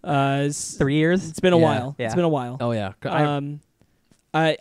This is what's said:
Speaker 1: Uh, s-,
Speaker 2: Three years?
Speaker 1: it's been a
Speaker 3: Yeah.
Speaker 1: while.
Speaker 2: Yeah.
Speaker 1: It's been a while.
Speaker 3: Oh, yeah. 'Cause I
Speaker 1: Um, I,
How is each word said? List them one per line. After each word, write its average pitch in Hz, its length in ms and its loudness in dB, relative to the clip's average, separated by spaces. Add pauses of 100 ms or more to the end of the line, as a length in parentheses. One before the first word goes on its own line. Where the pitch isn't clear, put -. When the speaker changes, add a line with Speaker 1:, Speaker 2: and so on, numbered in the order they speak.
Speaker 1:
Uh, 139 420 0
s-, - 320 -8
Speaker 2:
Three 139 160 2
years? 165 340 2
Speaker 1:
it's 160 120 -12
been 185 120 6
a 170 60 6
Speaker 3:
Yeah. 165 40 8
Speaker 1:
while. 143 360 0
Speaker 2:
Yeah. 120 80 -2
Speaker 1:
It's 113 80 -4
been 175 100 2
a 165 40 2
while. 127 320 -2
Speaker 3:
Oh, 120 100 0
yeah. 104 300 -2
'Cause 185 120 -6
I 156 120 2
Speaker 1:
Um, 147 360 -4 (720)
I, 160 280 2